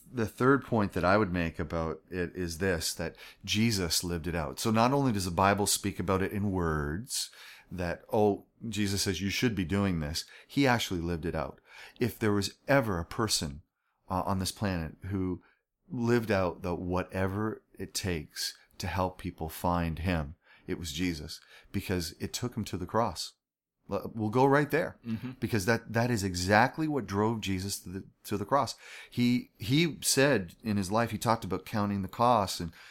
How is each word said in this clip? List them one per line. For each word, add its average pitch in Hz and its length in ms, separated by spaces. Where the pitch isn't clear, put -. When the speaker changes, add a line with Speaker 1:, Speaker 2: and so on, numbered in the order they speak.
Speaker 1:
the 117 140
third 131 380
point 104 280
that 85 120
I 92 120
would 104 160
make 85 260
about 80 420
it 87 240
is 85 240
this, 90 360
that 82 220
Jesus 98 600
lived 87 220
it 82 80
out. 73 260
So 113 100
not 113 220
only 139 200
does 98 120
the 92 60
Bible 98 360
speak - 320
about 95 240
it 95 100
in 101 200
words, 82 800
that, 87 320
oh, 104 320
Jesus 101 340
says 90 180
you 95 100
should 113 240
be 95 100
doing 95 360
this, 76 240
he 139 200
actually 110 340
lived 82 260
it 80 80
out. 76 240
If 120 200
there 107 140
was 101 220
ever 117 300
a 82 60
person, 78 580
uh, 92 160
on 95 120
this 95 140
planet 87 440
who 92 340
lived 117 400
out 95 320
the 90 120
whatever 95 880
it 95 160
takes - 640
to - 80
help 92 320
people 82 300
find 85 520
him, 80 340
it 90 120
was 82 140
Jesus, 80 480
because 87 500
it 101 120
took - 220
him 104 100
to - 120
the 87 100
cross. 107 460
L-, 98 240
we'll 107 140
go 123 160
right 143 260
there, 156 280
Speaker 2:
Mm-hmm. 113 220
Speaker 1:
because 107 240
that, 113 300
that 117 160
is 113 120
exactly 101 640
what 143 200
drove 107 340
Jesus 95 400
to - 80
the, 95 160
to 107 120
the 101 80
cross. 135 300
He, 120 460
he 139 460
said 135 600
in 107 140
his 95 160
life, 113 180
he 104 80
talked 113 260
about 92 200
counting 101 380
the 95 60
cost 117 520
and 85 120